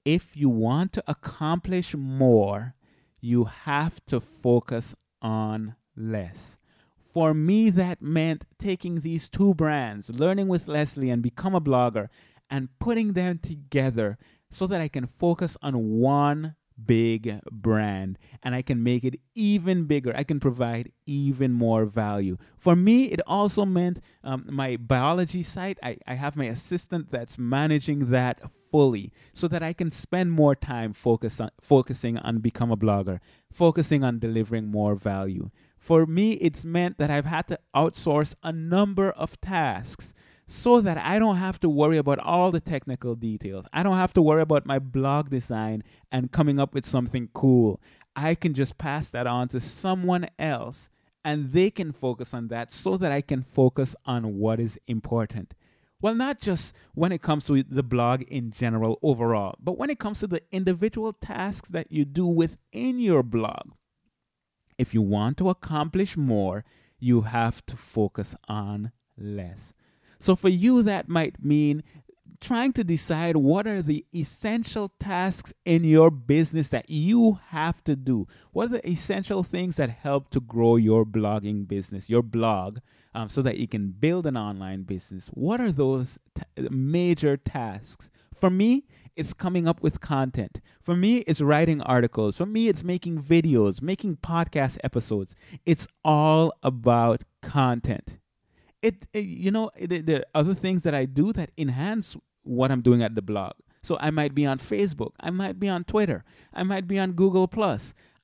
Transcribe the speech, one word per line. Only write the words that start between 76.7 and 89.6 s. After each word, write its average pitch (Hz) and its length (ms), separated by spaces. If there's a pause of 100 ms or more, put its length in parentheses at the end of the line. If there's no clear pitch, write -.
that - 180
you 202 500 (100)
have 165 360
to 151 100
do. 127 320 (260)
What 220 140
are 240 100
the - 120
essential 190 540
things 180 340
that 135 140
help 139 400
to 131 100
grow 117 360
your 110 280
blogging 104 640
business, 98 400
your 117 140
blog, 107 560 (360)
um, 113 140
so 139 140
that 127 160
you 113 100
can 101 200
build 156 380
an 131 120
online 95 460
business? 92 440
What 214 320
are 226 100
those 135 480 (160)
t-, - 360
major 147 640
tasks? - 760 (240)
For 190 140
me, 220 380 (300)
it's - 180
coming 175 340